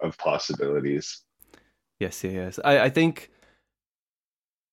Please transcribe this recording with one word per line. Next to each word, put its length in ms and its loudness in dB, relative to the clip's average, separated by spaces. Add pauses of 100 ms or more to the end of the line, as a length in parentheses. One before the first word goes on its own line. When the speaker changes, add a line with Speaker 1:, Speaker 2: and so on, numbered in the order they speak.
Speaker 1:
of 160 -4
possibilities. 1040 -2 (800)
Speaker 2:
Yes, 220 -6
yeah, 100 -4
yes. 320 -6
I, 160 6
I 100 4
think 400 2 (1400)